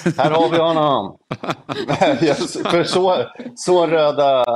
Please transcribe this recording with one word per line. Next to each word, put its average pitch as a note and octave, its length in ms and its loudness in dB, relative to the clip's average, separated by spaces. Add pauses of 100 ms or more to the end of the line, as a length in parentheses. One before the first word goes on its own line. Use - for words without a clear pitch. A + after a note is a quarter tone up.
(180)
Här C#3+ 120 2
har E3 200 2
vi E3 80 0
honom. D3+ 580 0 (1040)
<laughs> - 20 2
Yes, - 400 -2
för E3+ 220 0
så, F3+ 400 0 (300)
så F3+ 320 2
röda, C#3+ 580 2 (120)